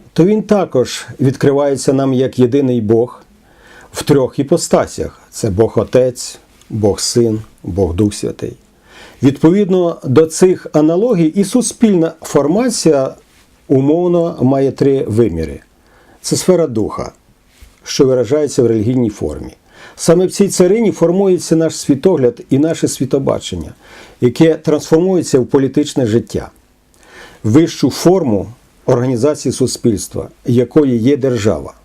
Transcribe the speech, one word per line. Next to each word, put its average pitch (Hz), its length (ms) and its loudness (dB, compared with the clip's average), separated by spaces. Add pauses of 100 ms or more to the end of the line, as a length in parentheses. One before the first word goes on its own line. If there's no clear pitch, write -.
(140)
то 165 120 2
він 214 180 0
також 170 600 -2 (140)
відкривається 139 760 0
нам 135 200 0
як 127 260 -2
єдиний 123 420 2
Бог 113 420 0 (720)
в - 100 -10
трьох 135 360 0
іпостасях. 139 920 -2
Це - 200 -6
Бог 107 260 0
Отець, 123 640 0 (300)
Бог 104 300 0
Син, 113 400 0 (240)
Бог 87 320 -2
Дух 104 180 0
Святий. - 400 -10 (680)
Відповідно 175 800 2
до 147 220 4
цих 180 480 0
аналогій 170 540 2
і 196 160 0
суспільна 196 800 0
формація 151 960 0 (520)
умовно 165 720 0
має 135 300 2
три 135 360 0
виміри. 82 520 -2 (640)
Це - 140 -4
сфера 165 320 0
духа, 110 440 -4 (720)
що - 220 2
виражається 131 580 0
в 117 40 4
релігійній 113 420 0
формі. - 420 -10 (460)
Саме 175 280 2
в 180 60 -2
цій 196 160 0
царині 190 440 2
формується 175 640 0
наш 160 200 0
світогляд 135 720 0
і 135 100 2
наше 156 280 -2
світобачення, 127 840 -4 (480)
яке 151 340 4
трансформується 156 840 0
в 120 60 0
політичне 139 600 -2
життя, 110 440 -2 (960)
вищу 147 460 -2
форму 131 580 -2 (380)
організації 127 680 -2
суспільства, 110 760 -4 (180)
якою 123 520 2
є 131 200 2
держава. 107 560 -2 (120)